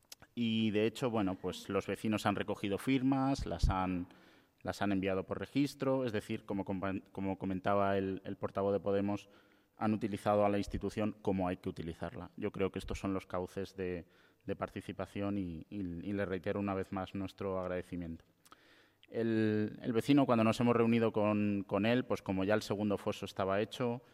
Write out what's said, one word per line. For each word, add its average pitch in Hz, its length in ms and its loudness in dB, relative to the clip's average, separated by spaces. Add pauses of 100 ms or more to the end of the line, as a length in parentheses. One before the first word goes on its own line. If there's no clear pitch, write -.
(360)
Y, 110 360 2
de 104 160 4
hecho, 117 220 -2
bueno, 98 260 0
pues, - 340 -6
los 98 160 2
vecinos 104 400 -2
han 101 100 4
recogido 98 420 -2
firmas, 135 680 2
las - 240 2
han, 92 380 0 (540)
las 92 200 -4
han 101 100 2
enviado 95 340 0
por 92 140 -6
registro, 135 680 -2
es 117 60 -2
decir, 107 340 -4
como 98 200 -4
compa-, 95 360 -2 (100)
como 95 260 -4
comentaba 98 600 2
el, 95 280 -2
el 98 120 -8
portavoz 101 360 0
de 98 60 2
Podemos, 101 500 0 (480)
han 107 160 2
utilizado 104 520 2
a 101 40 4
la 101 80 2
institución 101 640 -2
como 95 260 0
hay 92 100 -2
que - 120 -8
utilizarla. 87 680 -8
Yo 101 140 -4
creo 95 200 -2
que 95 80 -6
estos - 200 -8
son 98 140 -2
los 92 120 -4
cauces 92 500 -6
de, 90 300 -4 (400)
de 92 100 -4
participación 101 840 -6
y, 85 320 -6
y, 101 100 -8
y 87 340 -6
le 101 120 0
reitero 95 340 -4
una 101 140 -2
vez 95 180 -4
más 95 240 -6
nuestro 95 440 -4
agradecimiento. 87 680 -6 (840)
El, 110 720 2
el 123 120 -4
vecino, 139 320 6
cuando 117 180 4
nos 110 160 4
hemos 120 160 4
reunido 113 360 4
con, 104 560 2
con 101 180 2
él, 123 200 2
pues - 160 -2
como 95 220 0
ya 104 120 4
el 107 60 0
segundo 101 360 0
foso - 280 -4
estaba 98 360 0
hecho, 120 400 -4 (120)